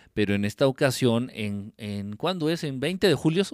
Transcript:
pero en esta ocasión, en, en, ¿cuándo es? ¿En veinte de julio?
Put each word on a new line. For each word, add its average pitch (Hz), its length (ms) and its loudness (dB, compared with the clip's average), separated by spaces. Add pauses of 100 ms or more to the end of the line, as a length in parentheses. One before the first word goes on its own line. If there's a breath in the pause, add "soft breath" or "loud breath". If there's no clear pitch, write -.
(140 soft breath)
pero 101 200 2
en 101 120 0
esta 135 220 2
ocasión, 127 640 2
en, 101 440 -8
en, 101 380 -8
¿cuándo 160 340 -2
es? 170 140 -2
¿En 135 160 -6
veinte 180 280 0
de 156 80 6
julio? 160 280 2 (100)